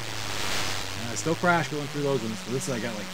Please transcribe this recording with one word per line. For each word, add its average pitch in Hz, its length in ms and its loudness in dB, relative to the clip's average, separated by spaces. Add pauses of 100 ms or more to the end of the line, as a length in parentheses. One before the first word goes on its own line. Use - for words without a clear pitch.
(1000)
And 117 100 -4
I - 40 -4
still 165 200 2
crash 170 320 4
going 147 240 -2
through 151 120 -2
those 139 180 4
ones. 110 180 -2
So 98 120 -6
this 131 160 -2
is, 131 80 0
I 113 40 -2
got, 117 160 -2
like, 101 180 -6